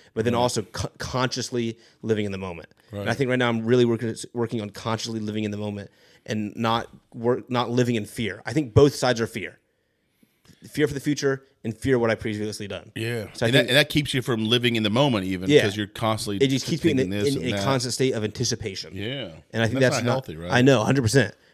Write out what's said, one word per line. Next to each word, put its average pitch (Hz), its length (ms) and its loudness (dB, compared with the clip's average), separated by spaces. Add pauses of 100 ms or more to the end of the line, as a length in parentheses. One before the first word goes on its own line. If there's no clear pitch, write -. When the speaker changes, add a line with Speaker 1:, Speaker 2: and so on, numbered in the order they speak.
(140)
Speaker 1:
but 110 100 0
then 120 80 2
Speaker 2:
Right. 117 80 2
Speaker 1:
also 117 220 0
co-, - 340 -8
consciously 123 800 -4 (240)
living 107 240 0
in 101 80 -4
the 98 60 -6
moment. 87 320 -12 (200)
And 101 120 -10
I 101 60 -6
Speaker 2:
Right. 113 80 -2
Speaker 1:
think 131 120 0
right 127 100 2
now 120 120 2
I'm 113 160 -2
really 123 180 6
working, 113 300 0 (180)
working 117 300 -4
on 101 80 -8
consciously 113 500 -6
living 107 240 -4
in 104 60 -4
the 104 80 -6
moment 104 320 -8 (340)
and 107 320 -4
not 113 320 0 (240)
work, 120 380 0
not 123 200 0
living 123 260 2
in 104 100 -4
fear. 101 400 -6
I 117 80 -6
think 139 180 -2
both 139 220 4
sides 123 260 0
are 110 60 -2
fear. - 320 -10 (1120)
Fear 143 180 2
for 139 60 -6
the 135 60 -6
future 139 440 0 (180)
and 113 140 -6
fear 131 220 2
what 117 120 2
I 110 40 2
previously 107 520 -4
done. 95 280 -12
Speaker 2:
Yeah. 110 400 -6
Speaker 1:
So - 100 -2
I 117 40 2
Speaker 2:
And 120 60 4
that, 147 40 6
Speaker 1:
think 127 100 2
Speaker 2:
and 127 80 4
that 147 140 4
keeps 147 240 0
you 127 80 0
from 110 240 -2
living 120 300 4
in 110 60 0
the 104 80 2
moment 113 360 2
even, 92 240 -2
Speaker 1:
Yeah. 143 120 8
Speaker 2:
'cause 101 140 0
you're 104 120 -4
constantly 107 560 -2
Speaker 1:
It 135 40 6
just 131 180 0
keeps - 180 -2
me 165 80 4
in, 135 40 2
Speaker 2:
thinking 101 220 0
Speaker 1:
the, 104 60 0
Speaker 2:
this 139 120 2
Speaker 1:
in - 60 -4
Speaker 2:
and 123 100 -2
Speaker 1:
a - 40 -2
Speaker 2:
that. 98 80 -2
Speaker 1:
constant 127 280 0
state 131 220 2
of 110 100 -2
anticipation. 107 720 -6
Speaker 2:
Yeah. 113 320 -6 (240)
Speaker 1:
And 113 100 0
I 113 40 6
think 127 140 0
Speaker 2:
That's 127 160 4
Speaker 1:
that's 117 80 -2
Speaker 2:
not - 0 -
Speaker 1:
not 120 80 2
Speaker 2:
healthy, 87 240 -6
right? 85 160 -8
Speaker 1:
I 123 100 6
know, 127 220 8
hundred 131 180 2
percent. 110 320 2 (200)